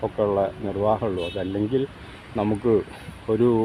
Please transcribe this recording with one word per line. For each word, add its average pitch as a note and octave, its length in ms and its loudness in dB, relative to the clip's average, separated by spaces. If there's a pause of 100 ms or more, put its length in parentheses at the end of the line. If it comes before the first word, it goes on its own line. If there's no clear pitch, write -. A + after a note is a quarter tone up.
ഒക്കെ G#2+ 200 -2
ഉള്ള G2+ 140 2 (260)
നിർവാഹമുള്ളൂ. G2+ 640 0
അതല്ലെങ്കിൽ G2+ 520 -2 (560)
നമുക്ക് G#2 340 2 (600)
ഒരു A#2 160 6 (160)